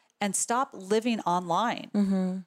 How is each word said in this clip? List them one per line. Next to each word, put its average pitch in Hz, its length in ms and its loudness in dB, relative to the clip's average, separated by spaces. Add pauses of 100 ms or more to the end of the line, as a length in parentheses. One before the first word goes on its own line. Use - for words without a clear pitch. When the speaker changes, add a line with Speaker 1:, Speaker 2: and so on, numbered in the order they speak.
(200)
Speaker 1:
and 202 140 0
stop 240 380 0
living 214 480 0
online. 180 720 0
Speaker 2:
Mm-hmm. 190 420 2 (100)